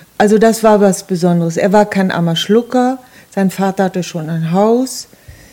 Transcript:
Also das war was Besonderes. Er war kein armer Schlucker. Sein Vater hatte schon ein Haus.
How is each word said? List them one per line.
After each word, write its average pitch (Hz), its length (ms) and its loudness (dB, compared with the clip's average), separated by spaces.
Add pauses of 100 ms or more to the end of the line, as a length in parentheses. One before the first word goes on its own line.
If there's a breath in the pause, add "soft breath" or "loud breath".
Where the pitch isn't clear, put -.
(180 loud breath)
Also 208 200 4
das 226 240 2
war 214 180 4
was 196 260 2
Besonderes. 170 500 -2
Er 196 160 0
war 208 120 4
kein 190 280 -2
armer 170 240 -2
Schlucker. 247 600 -2 (360 loud breath)
Sein 190 160 0
Vater 190 340 -2
hatte 180 200 -4
schon 160 260 -10
ein 165 220 -4
Haus. 233 560 0 (440 loud breath)